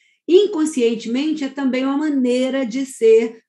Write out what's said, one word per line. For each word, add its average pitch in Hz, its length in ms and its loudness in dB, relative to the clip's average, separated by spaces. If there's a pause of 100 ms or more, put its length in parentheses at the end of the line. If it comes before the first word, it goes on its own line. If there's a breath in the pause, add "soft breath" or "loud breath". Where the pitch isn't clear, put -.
(280)
Inconscientemente, 294 1160 0
é 269 60 -6
também 262 360 -2
uma 277 120 -2
maneira 262 680 0
de 254 200 -4
ser 226 640 2